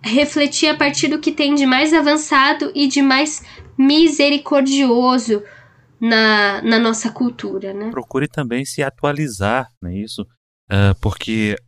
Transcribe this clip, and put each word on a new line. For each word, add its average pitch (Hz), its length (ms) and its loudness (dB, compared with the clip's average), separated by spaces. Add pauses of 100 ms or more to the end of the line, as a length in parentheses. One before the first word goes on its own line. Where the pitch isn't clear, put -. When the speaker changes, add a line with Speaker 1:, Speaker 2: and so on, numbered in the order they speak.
Speaker 1:
refletir 285 640 0
a 202 80 0
partir 302 320 0
do 294 100 -2
que 302 140 -4
tem 294 240 0
de 277 100 2
mais 269 280 2
avançado 302 800 0
e 285 120 2
de 277 140 0
mais 277 400 0 (360)
misericordioso 269 1700 2 (560)
na, 214 640 2
na 226 180 2
nossa 226 300 -2
cultura, 196 640 -6
né? 208 160 -8
Speaker 2:
Procure 135 380 -4
também 127 380 -6
se - 180 -8
atualizar, 131 880 -2 (120)
não 90 80 -10
é 90 80 -8
isso? 104 280 -10 (440)
Ah, 98 320 4
porque 107 540 -2 (120)